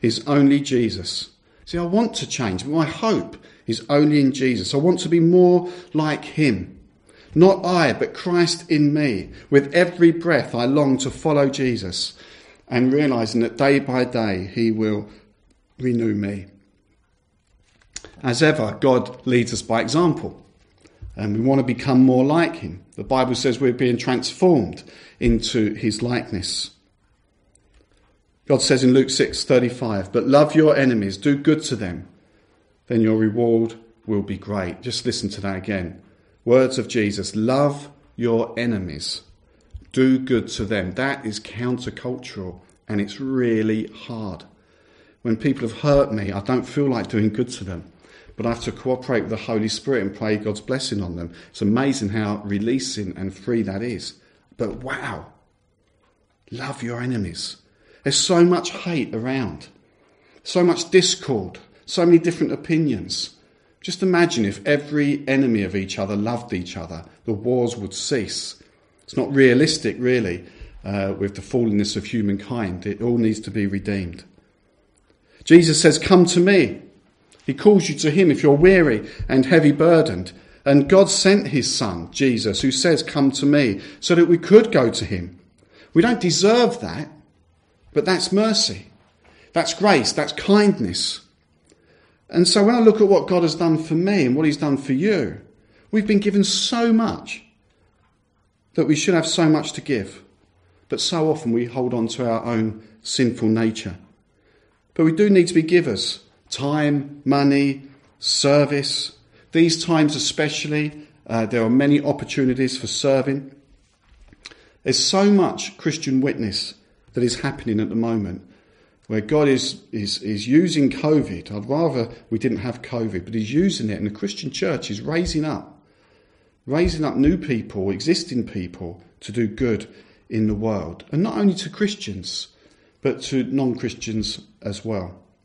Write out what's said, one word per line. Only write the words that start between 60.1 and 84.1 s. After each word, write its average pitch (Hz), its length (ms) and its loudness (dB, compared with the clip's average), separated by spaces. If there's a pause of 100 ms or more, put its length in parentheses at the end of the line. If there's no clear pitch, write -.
so - 200 0
much 170 280 0
discord, 113 640 2 (300)
so - 180 -2
many 170 140 8
different 165 340 0
opinions. 135 800 -4 (500)
Just - 220 -8
imagine 170 420 2
if 101 220 -4
every 147 600 -2
enemy 131 360 2
of 92 120 -4
each 95 240 -4
other 101 160 -4
loved 110 380 -4
each 90 240 -6
other, 82 300 -12 (180)
the 110 80 -4
wars 120 460 -2
would 95 160 -10
cease. - 640 -6 (480)
It's - 120 -10
not 139 180 -2
realistic, 131 640 4
really, 113 460 -2 (400)
uh, 98 340 -4
with 101 160 -4
the - 60 -14
fallenness 104 560 -2
of 101 80 -6
humankind. 101 800 -4
It 101 160 -8
all 120 160 0
needs 110 240 0
to 101 100 -12
be 101 160 -2
redeemed. 98 580 -6 (1200)
Jesus 160 360 8
says, 151 180 6
"Come 185 280 6
to 175 140 2
me." 175 420 4 (640)
He 131 80 -2
calls 208 340 6
you 156 120 -4
to 254 100 2
him 190 200 4
if - 120 2
you're 147 100 6
weary 151 560 6 (220)
and 131 160 4
heavy 151 260 6
burdened. 143 600 2 (340)
And 139 240 4
God 190 180 8
sent 196 400 2
his 127 260 -2
son, 87 360 -6
Jesus, 110 500 0
who 131 100 0
says, 143 320 0
"Come 139 280 0
to 139 160 -2
me," 135 340 2 (180)
so - 160 0